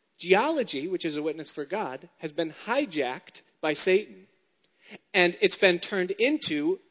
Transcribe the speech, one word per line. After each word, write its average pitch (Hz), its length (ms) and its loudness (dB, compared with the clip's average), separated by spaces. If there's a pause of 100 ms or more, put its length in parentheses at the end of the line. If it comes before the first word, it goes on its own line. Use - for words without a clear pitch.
(200)
geology, 190 680 2
which 180 160 -6
is 151 100 -4
a 151 60 -4
witness 156 280 -6
for 151 140 -10
God, 170 540 -8
has 151 160 -10
been 160 200 -4 (120)
hijacked 160 760 -4 (180)
by 156 100 0
Satan. 143 560 0 (880)
And 180 260 4
it's 190 180 2
been 180 220 6
turned 185 320 -4
into 190 680 0 (120)